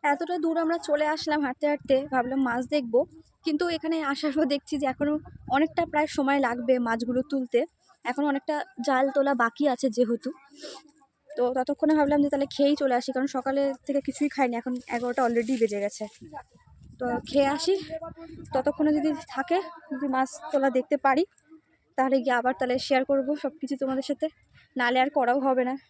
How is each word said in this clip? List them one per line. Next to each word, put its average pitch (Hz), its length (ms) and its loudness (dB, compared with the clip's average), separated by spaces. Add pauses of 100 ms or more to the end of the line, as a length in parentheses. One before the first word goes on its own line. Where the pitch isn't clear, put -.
এতটা 311 340 0
দূর 320 200 0
আমরা 330 200 0
চলে 302 300 0
আসলাম 311 340 0
হাঁটতে 277 260 -2
হাঁটতে, 285 440 0
ভাবলাম 254 280 0
মাছ 247 280 0
দেখবো, 262 380 2 (400)
কিন্তু 330 240 0
এখানে 320 340 -2
আসার 277 320 -2
পর 320 100 2
দেখছি 285 320 -2
যে 277 100 -2
এখনো 294 320 -2 (300)
অনেকটা 320 360 0
প্রায় 302 220 0
সময় 277 320 0
লাগবে 247 400 2
মাছগুলো 233 500 -2
তুলতে। 262 360 0 (380)
এখন 247 220 -2
অনেকটা 285 380 -2 (220)
জাল 262 300 2
তোলা 277 180 2
বাকি 240 340 0
আছে 262 220 0
যেহেতু, 233 420 0 (1040)
তো 247 160 2
ততক্ষণে 285 420 2
ভাবলাম 294 280 4
যে 285 60 2
তাহলে 277 160 0
খেয়েই 285 300 4
চলে 269 200 2
আসি, 247 160 -2
কারণ 262 160 -2
সকালে 277 460 0 (140)
থেকে 277 140 0
কিছুই 285 280 -2
খাইনি, 254 260 0
এখন 247 180 -6 (200)
এগারোটা 240 300 0
already 233 360 2
বেজে 208 200 2
গেছে। 202 260 -6 (960)
তো 254 60 -4 (220)
খেয়ে 277 180 4
আসি, 294 320 0 (760)
ততক্ষণে 294 400 2
যদি 302 200 0 (160)
থাকে, 330 320 -2 (300)
যদি 277 160 -4
মাছ 262 220 0 (220)
তোলা 269 180 2
দেখতে 254 280 0
পারি, 269 280 2 (680)
তাহলে 262 240 2
গিয়ে 247 160 0
আবার 247 240 0
তাহলে 254 200 0
শেয়ার 262 260 2
করবো 277 300 0
সব 294 160 -6 (100)
কিছু 277 180 -6
তোমাদের 269 240 -2
সাথে, 294 240 -4 (500)
নালে 247 220 2
আর 262 100 4
করাও 254 300 2
হবে 262 240 2
না। 254 140 -2 (120)